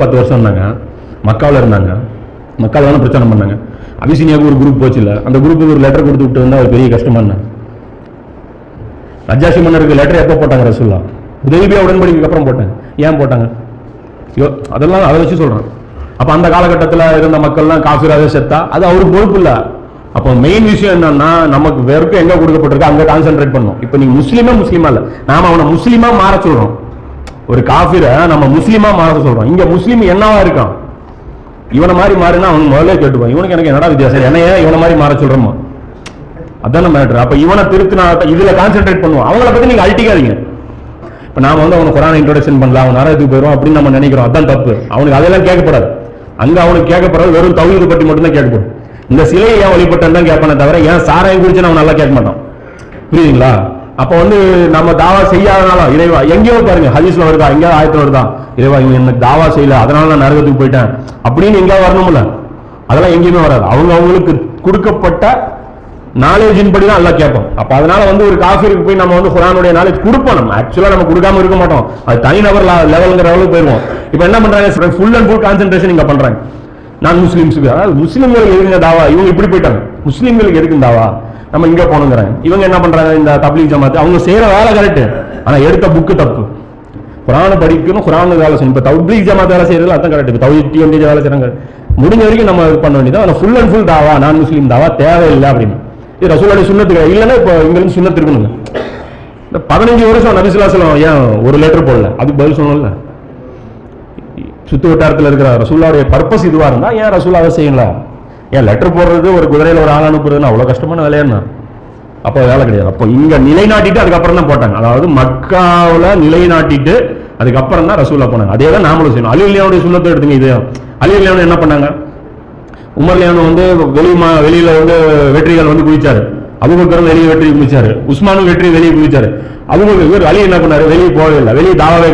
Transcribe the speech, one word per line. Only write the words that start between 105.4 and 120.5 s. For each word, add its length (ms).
ரசூலுல்லாஹ்வுடைய 500
பர்பஸ் 360
இதுவா 200
இருந்தா 200
ஏன் 140
ரசூலுல்லாஹ் 300
அதை 120
செய்யல? 260
ஏன் 140
லெட்டர் 260
போடுறது, 320
ஒரு 120
குதிரையில 320
ஒரு 120
ஆள் 160
அனுப்புறதுன்னு 400
அவ்வளவு 200
கஷ்டமான 360
வேலையா 180
என்ன? 160
அப்ப 100
வேலை 180
கிடையாது. 240
அப்ப 240
இங்க 180
நிலைநாட்டிட்டு 540
அதுக்கப்புறம் 360
தான் 140
போட்டாங்க. 280
அதாவது 280
மக்காவுல 1040
நிலைநாட்டிட்டு 720
அதுக்கப்புறம் 480
தான் 120
ரசூலுல்லாஹ் 300
போனாங்க. 240
அதே 200
தான் 120
நாமளும் 240
செய்யணும். 220
அலி 140
ரலியல்லாஹு 360
சுன்னத்தை 280
எடுத்துங்க. 280
இது 80